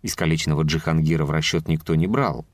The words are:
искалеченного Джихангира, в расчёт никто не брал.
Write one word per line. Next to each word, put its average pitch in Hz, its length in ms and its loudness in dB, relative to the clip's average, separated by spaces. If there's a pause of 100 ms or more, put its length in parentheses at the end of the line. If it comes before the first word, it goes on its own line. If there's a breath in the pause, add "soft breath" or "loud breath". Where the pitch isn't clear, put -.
искалеченного 80 640 0
Джихангира, 80 640 2
в 71 60 -2
расчёт 78 360 -2
никто 80 260 -2
не 80 140 2
брал. 113 360 -2 (100)